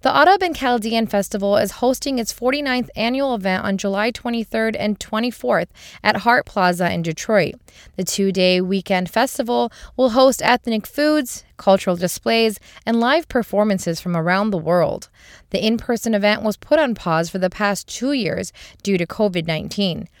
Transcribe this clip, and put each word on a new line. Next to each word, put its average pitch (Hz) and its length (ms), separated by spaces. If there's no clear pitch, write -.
The 269 120
Audubon 359 400
Chaldean 226 540
Festival 202 480
is 214 240
hosting 262 400
its 220 140
forty-ninth 254 600
annual 262 420
event 185 280
on 196 140
July 202 340
twenty-third 226 640
and 208 240
twenty-fourth 220 720
at 208 140
Hart 233 280
Plaza 180 460
in 170 120
Detroit. 165 520
The 196 80
two-day 185 560
weekend 185 500
festival 240 600
will 262 140
host 262 340
ethnic 226 420
foods, 302 600
cultural 190 400
displays, 220 640
and 233 140
live 254 300
performances 196 720
from 175 160
around 185 320
the 190 80
world. 160 500
The - 140
in-person 226 480
event 208 280
was 214 160
put - 220
on 247 160
pause 165 340
for 190 80
the 185 120
past 202 380
two 262 240
years 190 400
due 196 140
to 170 100
covid 180 400
nineteen. 160 600